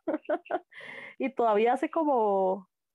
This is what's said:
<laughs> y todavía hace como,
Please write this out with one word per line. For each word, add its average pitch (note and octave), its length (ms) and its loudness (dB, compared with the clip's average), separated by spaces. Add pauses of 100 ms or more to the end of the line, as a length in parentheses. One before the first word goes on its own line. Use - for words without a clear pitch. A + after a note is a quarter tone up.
<laughs> E4 580 -6 (540)
y C4 160 -4
todavía A3+ 400 2
hace D4+ 160 -2
como, G3+ 800 0 (260)